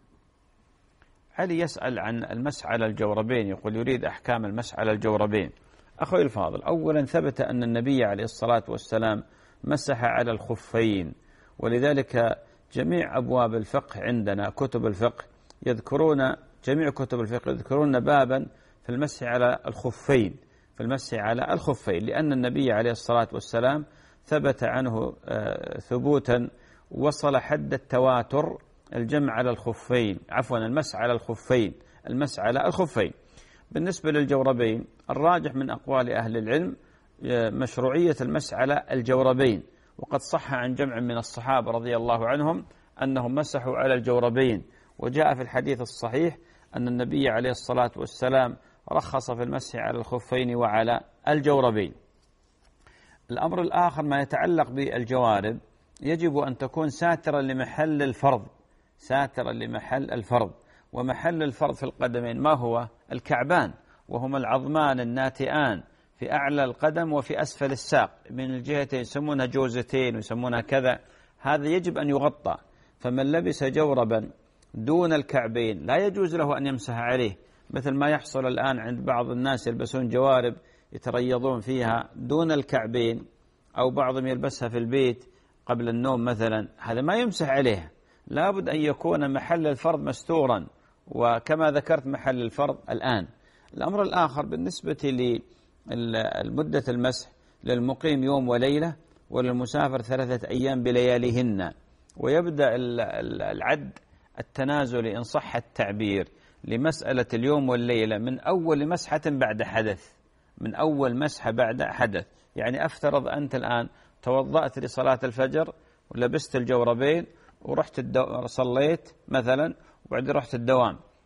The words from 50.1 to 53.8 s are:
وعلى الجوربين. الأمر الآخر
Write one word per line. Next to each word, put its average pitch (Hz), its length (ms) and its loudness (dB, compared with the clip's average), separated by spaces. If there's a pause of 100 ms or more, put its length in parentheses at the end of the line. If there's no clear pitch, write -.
وعلى 113 440 2 (280)
الجوربين. 135 640 4 (1400)
الأمر 165 300 -2
الآخر 165 420 2